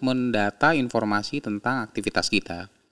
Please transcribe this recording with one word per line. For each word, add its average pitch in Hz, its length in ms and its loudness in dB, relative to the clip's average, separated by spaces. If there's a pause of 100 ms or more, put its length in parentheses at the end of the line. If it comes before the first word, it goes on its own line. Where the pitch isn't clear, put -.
mendata 127 720 2
informasi 113 640 0
tentang 117 400 -2
aktivitas - 480 -2
kita. 92 400 -2 (220)